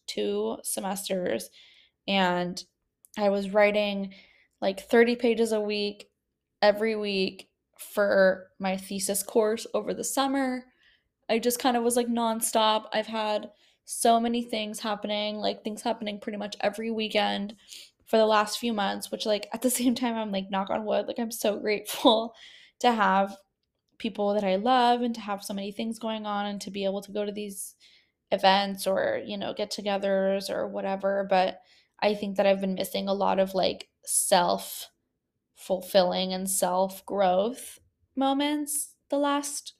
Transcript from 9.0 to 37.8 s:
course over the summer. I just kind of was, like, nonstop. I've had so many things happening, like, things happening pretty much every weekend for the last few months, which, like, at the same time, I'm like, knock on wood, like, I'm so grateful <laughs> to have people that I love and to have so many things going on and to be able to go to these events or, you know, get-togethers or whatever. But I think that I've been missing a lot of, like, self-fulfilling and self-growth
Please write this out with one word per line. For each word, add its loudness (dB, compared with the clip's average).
course 0
over -2
the -8
summer. -2
I 2
just -2
kind 2
of 0
was, 2
like, 0
nonstop. 2
I've -2
had -4
so 4
many 0
things -6
happening, -4
like, -2
things -8
happening -4
pretty -10
much -8
every -2
weekend -2
for 2
the 6
last 4
few -2
months, -2
which, -6
like, 0
at -8
the 2
same 2
time, -2
I'm -4
like, -4
knock -2
on -2
wood, 0
like, -6
I'm -2
so -2
grateful 2
<laughs> -20
to 4
have 2
people -2
that 0
I 2
love 4
and -2
to -12
have -6
so -8
many -8
things -6
going -6
on -2
and -6
to -12
be -4
able 0
to -16
go -2
to -6
these -10
events 4
or, 0
you -8
know, -6
get-togethers 0
or -2
whatever. -2
But 2
I 2
think -6
that 4
I've 4
been -2
missing -4
a 2
lot 2
of, 2
like, 0
self-fulfilling 0
and -4
self-growth 0